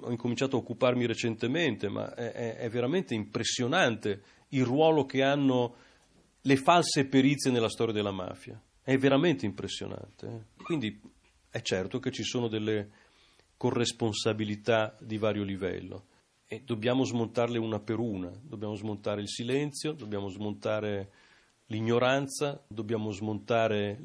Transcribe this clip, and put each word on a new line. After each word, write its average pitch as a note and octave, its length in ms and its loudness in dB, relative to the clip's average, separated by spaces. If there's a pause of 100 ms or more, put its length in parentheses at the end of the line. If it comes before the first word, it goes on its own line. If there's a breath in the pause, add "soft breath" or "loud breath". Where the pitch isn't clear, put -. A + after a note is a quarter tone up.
ho A#2+ 100 -8
incominciato A#2+ 460 0
a - 20 2
occuparmi B2 480 2
recentemente, A#2 840 0
ma G#2+ 260 -6
è, A#2 180 -6
è, A#2 240 -6
è B2 120 -4
veramente B2 460 0
impressionante A2+ 1080 0 (260 soft breath)
il C3 160 2
ruolo D3 420 4
che C3 160 0
hanno C3+ 520 4 (680 loud breath)
le C3 160 6
false D#3 500 4
perizie C3+ 460 4
nella A2+ 180 2
storia A2+ 240 0
della G2+ 160 0
mafia. G2 500 -10 (220)
È C3 160 2
veramente C#3 480 4
impressionante, - 800 -8
eh. A2 380 -14
Quindi D#3 360 -4 (480)
è - 140 -8
certo G2 380 -2
che C3 100 -4
ci A#2+ 140 -8
sono A#2+ 240 -2
delle G#2+ 420 -2 (680 soft breath)
corresponsabilità A2 1400 0
di A2 160 -6
vario G#2 280 0
livello F#2+ 640 -6 (400 soft breath)
e A2+ 200 -10
dobbiamo A#2+ 380 0
smontarle A#2 540 0
una A2 200 -2
per G#2+ 200 -4
una. F#2+ 320 -4 (120)
Dobbiamo G#2+ 320 -8
smontare G#2 480 -4
il G2+ 60 -6
silenzio, C#3+ 640 -4
dobbiamo G#2 360 -6
smontare G#2 840 -4 (560 soft breath)
l'ignoranza, B2+ 1000 0
dobbiamo G#2+ 440 -4
smontare G#2+ 960 0